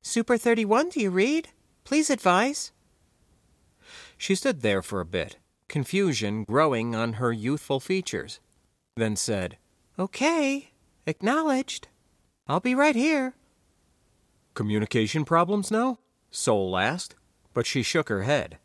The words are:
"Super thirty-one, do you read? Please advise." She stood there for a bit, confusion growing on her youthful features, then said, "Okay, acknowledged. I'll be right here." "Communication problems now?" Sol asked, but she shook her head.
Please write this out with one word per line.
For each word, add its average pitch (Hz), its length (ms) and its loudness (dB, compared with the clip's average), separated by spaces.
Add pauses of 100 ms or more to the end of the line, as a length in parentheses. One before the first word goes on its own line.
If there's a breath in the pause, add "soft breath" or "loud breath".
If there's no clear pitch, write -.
"Super 233 340 0
thirty-one, 233 540 2
do 302 100 -4
you 196 100 2
read? 254 400 0 (340)
Please 302 260 2
advise." 226 640 2 (1500 loud breath)
She - 160 0
stood 185 260 -2
there 101 220 2
for 98 180 -4
a 85 60 -4
bit, 85 320 -4 (300)
confusion 120 760 0
growing 120 500 2
on 113 200 -2
her 117 180 0
youthful 127 480 -4
features, - 600 -4 (560)
then 110 200 0
said, 98 420 -4 (400)
"Okay, 277 760 -2 (340)
acknowledged. 269 840 -2 (580)
I'll 156 140 0
be 254 140 0
right 277 220 4
here." 269 380 0 (1200)
"Communication 107 680 0
problems 180 460 0
now?" 233 280 0 (320)
Sol 98 460 2
asked, 120 380 -2 (400)
but 120 120 0
she 123 160 -2
shook 156 260 0
her 98 140 0
head. 131 420 -2